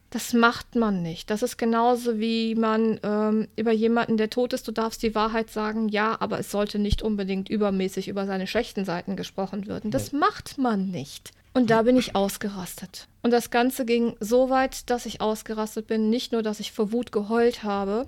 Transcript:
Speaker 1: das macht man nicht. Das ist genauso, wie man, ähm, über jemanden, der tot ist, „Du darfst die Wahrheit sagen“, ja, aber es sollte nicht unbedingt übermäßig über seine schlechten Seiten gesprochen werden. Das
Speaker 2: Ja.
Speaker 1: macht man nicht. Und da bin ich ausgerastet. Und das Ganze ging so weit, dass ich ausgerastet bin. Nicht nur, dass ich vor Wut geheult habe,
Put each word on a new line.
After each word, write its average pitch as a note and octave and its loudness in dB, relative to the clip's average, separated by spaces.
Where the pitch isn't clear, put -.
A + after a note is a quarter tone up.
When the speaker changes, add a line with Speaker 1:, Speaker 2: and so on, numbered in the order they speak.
Speaker 1:
das - -4
macht A#3 2
man G#3 0
nicht. E3 -6
Das G#3+ -2
ist A#3+ -4
genauso, A#3 2
wie A3+ 0
man, A3 2
ähm, G#3+ 0
über A3+ 0
jemanden, A3+ 2
der A3 0
tot B3 0
ist, - -6
„Du A#3 -4
darfst A3+ -4
die A3 0
Wahrheit A3 0
sagen“, G#3+ -2
ja, G#3+ 0
aber G#3+ -2
es - -8
sollte G#3 -2
nicht G#3 0
unbedingt G3 -2
übermäßig G3 0
über G3 -4
seine F#3+ -4
schlechten G#3+ -2
Seiten F3+ -4
gesprochen G3 -6
werden. G3+ -6
Das C4+ -2
Speaker 2:
Ja. C#4 -2
Speaker 1:
macht - -2
man G#3 0
nicht. - -10
Und B3 4
da A3+ 6
bin B3+ 6
ich A#3+ 2
ausgerastet. G3 -4
Und A#3+ 0
das A#3+ 2
Ganze B3+ 0
ging A#3 2
so B3 4
weit, C4 0
dass A#3+ -2
ich G#3+ -8
ausgerastet A3 -4
bin. A3 0
Nicht A#3+ 0
nur, A#3 0
dass G#3+ -2
ich G#3 -10
vor G#3 -2
Wut A#3+ -2
geheult A#3 2
habe, G3+ -2